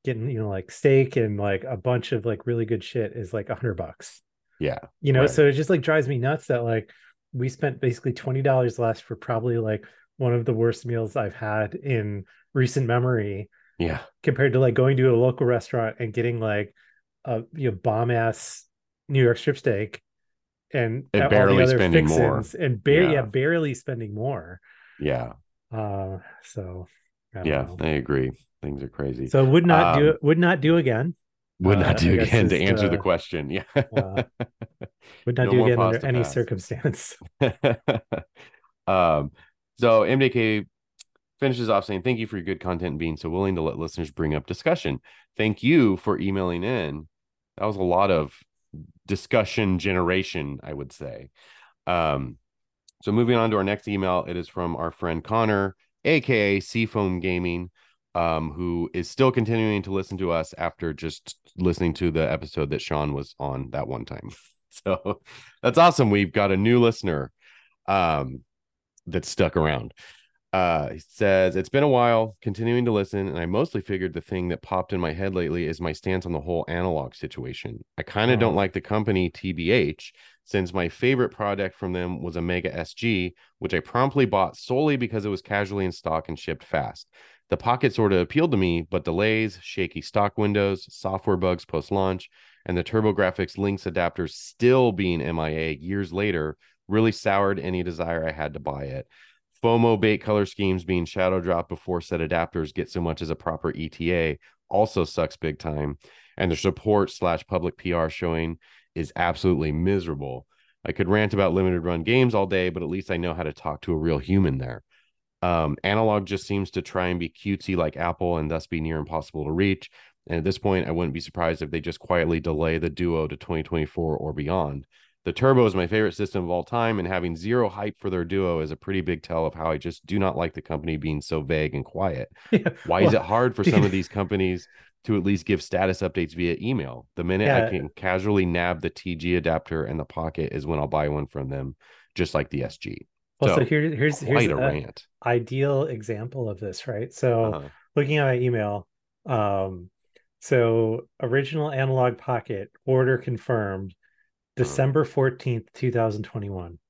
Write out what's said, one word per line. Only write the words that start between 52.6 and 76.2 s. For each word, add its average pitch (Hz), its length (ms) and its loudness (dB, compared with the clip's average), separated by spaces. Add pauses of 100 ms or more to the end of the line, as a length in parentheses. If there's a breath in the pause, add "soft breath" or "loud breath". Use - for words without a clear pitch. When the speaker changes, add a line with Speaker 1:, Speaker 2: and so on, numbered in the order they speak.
Speaker 2:
so 104 100 -2
moving 120 240 4
on 113 140 2
to 107 60 2
our 98 80 2
next 101 240 -2
email, 95 380 0
it 87 100 -8
is 87 120 -8
from 87 280 -4
our 82 140 -4
friend 82 320 -6
Connor, 107 540 0 (280)
A 151 160 4
K 104 360 2
A 95 40 0
Seafoam 101 600 -2
Gaming, 87 500 -2 (440 soft breath)
um, 80 380 -2
who 85 420 -4
is 87 160 -4
still 131 220 2
continuing 110 500 0
to 95 100 -8
listen 95 260 -6
to 92 120 -2
us 82 280 -2
after 82 340 -6
just - 440 -10 (200)
listening 87 380 0
to 87 160 -2
the 78 200 0
episode 76 400 -4
that 71 120 -4
Sean 76 320 -2
was 69 240 -8
on 67 320 -6
that 69 180 -6
one 60 160 -8
time. - 300 -14
<laughs> - 60 -20 (460)
So 98 340 -4 (420 loud breath)
that's - 140 2
awesome. 165 320 6
We've 101 240 4
got 101 180 2
a 95 60 2
new 113 240 6
listener, 95 500 0 (560 soft breath)
um, 76 540 0 (680)
that 87 200 -4
stuck - 280 0
around. 76 380 0 (580 loud breath)
Uh, 85 420 2
he 78 60 -12
says, 95 580 2
It's 95 120 -2
been 139 140 2
a 151 60 4
while, 117 520 4
continuing 117 460 0
to 120 40 2
listen, 98 380 0
and 71 100 -6
I 85 60 -4
mostly 101 380 -2
figured 92 320 -4
the 82 80 -8
thing 90 260 -4
that 85 140 -4
popped 92 320 -4
in 90 60 -2
my 82 120 -2
head 95 220 -4
lately 85 320 -2
is 78 120 -6
my 82 140 -4
stance 92 320 -4